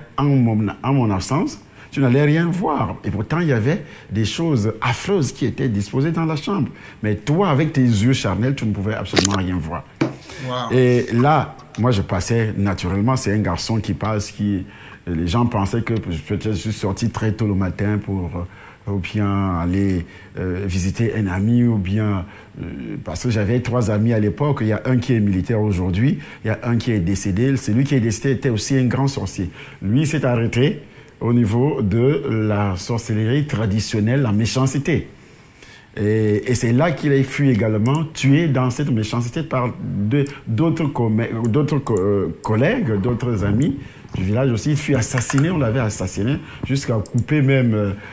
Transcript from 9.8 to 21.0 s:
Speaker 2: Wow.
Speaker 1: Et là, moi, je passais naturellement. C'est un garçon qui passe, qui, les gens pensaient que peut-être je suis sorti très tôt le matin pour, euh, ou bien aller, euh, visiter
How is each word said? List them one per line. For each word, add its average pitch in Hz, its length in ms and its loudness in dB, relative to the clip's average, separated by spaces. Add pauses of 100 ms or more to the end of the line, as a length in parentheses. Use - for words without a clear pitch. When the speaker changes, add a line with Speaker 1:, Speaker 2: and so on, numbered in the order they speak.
Speaker 2:
Wow. 123 300 -2
Speaker 1:
Et 123 380 4
là, 135 420 2 (220)
moi, 120 140 4
je 98 100 2
passais 107 560 0
naturellement. 101 580 0
C'est 104 160 -2
un 104 80 2
garçon 95 400 -2
qui 98 140 -2
passe, 107 360 -4
qui, 101 360 -2 (400)
les 87 220 -2
gens 120 180 2
pensaient 107 340 -2
que 117 140 -2
peut-être 98 560 -4
je 104 60 0
suis 107 180 -4
sorti 104 340 -2
très 107 240 -2
tôt 110 140 -2
le 104 80 0
matin 98 420 -2
pour, 98 400 -4
euh, - 560 -12
ou 101 60 -2
bien 98 640 0
aller, 90 440 0 (340)
euh, 92 280 -4
visiter 95 480 0